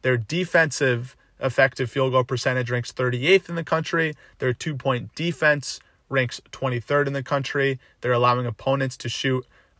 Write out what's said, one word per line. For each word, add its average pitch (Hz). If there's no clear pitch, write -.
Their 127
defensive 143
effective 135
field 131
goal 127
percentage 127
ranks 120
thirty-eighth 131
in 175
the 165
country. 160
Their 127
two-point 135
defense 151
ranks 131
twenty-third 135
in 139
the 135
country. 139
They're 123
allowing 123
opponents 135
to 120
shoot 131